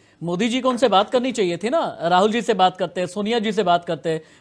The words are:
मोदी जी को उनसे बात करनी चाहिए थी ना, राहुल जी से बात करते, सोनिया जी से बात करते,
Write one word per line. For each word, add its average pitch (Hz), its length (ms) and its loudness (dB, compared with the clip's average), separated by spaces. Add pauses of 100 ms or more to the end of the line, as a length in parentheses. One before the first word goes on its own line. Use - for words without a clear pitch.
(220)
मोदी 175 260 -2
जी 247 120 -2
को 254 80 0
उनसे 240 200 2
बात 190 220 4
करनी 247 220 0
चाहिए 175 240 -2
थी 214 140 -6
ना, 277 320 -2
राहुल 180 300 4
जी 233 100 0
से 226 120 0
बात 185 220 2
करते, 180 300 -4
सोनिया 208 320 -4
जी 214 140 -2
से 202 100 0
बात 175 220 2
करते, 160 380 -4 (180)